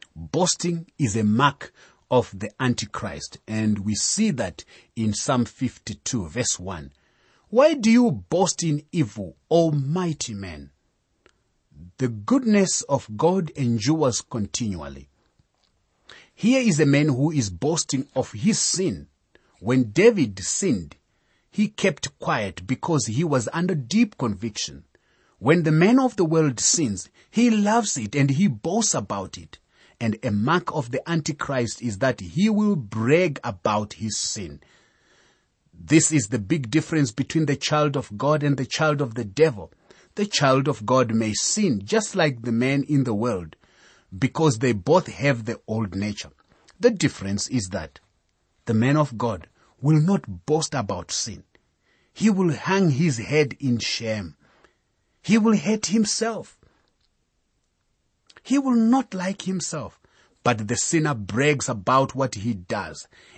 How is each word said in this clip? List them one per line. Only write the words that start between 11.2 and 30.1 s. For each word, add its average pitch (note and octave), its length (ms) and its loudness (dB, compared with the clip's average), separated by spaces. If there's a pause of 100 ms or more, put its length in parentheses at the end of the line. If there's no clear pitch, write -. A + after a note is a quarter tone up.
The A#2+ 100 0
goodness G3+ 720 2
of - 340 -4
God E3 360 2
endures B2+ 680 0
continually." F2 920 -6 (1200)
Here C4 260 2
is F#3+ 220 4
a D3+ 40 6
man C#3+ 220 4
who D3 240 2
is B2 180 0
boasting C3+ 640 -4
of - 200 -4
his F3+ 260 0
sin. A2 480 -2 (540)
When A#2 300 2
David D3+ 480 4
sinned, F2+ 580 -4 (520)
he G#3 200 0
kept - 500 -4
quiet G#2 480 -4
because C#3 380 0
he A#2 180 -2
was B2+ 300 0
under F3 220 0
deep F#3 420 0
conviction. G2 640 -6 (560)
When D#3 240 4
the D#3 100 2
man G3+ 260 6
of B3+ 160 0
the F#3+ 80 2
world D#3 380 0
sins, G#2+ 480 -2 (200)
he A#3+ 200 4
loves G#3+ 480 2
it G#2+ 180 -6
and C#3 140 4
he D#3 180 4
boasts E3+ 460 0
about G2 440 -6
it. - 220 -20 (400)
And A2 240 -2